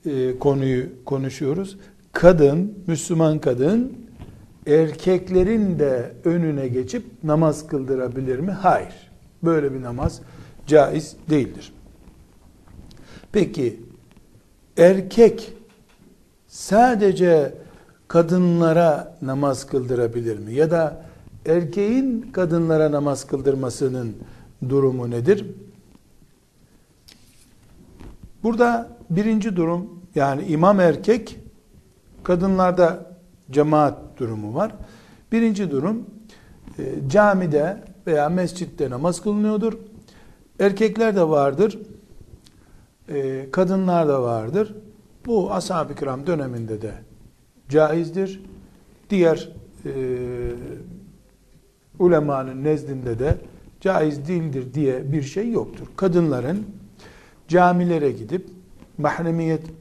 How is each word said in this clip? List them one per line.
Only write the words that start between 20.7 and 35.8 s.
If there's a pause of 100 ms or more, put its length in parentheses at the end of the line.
da (400)
erkeğin
kadınlara
namaz
kıldırmasının (540)
durumu
nedir? (3000)
Burada (200)
birinci
durum, (260)
yani
imam
erkek, (840)
kadınlarda (360)
cemaat (200)
durumu
var. (600)
Birinci
durum, (760)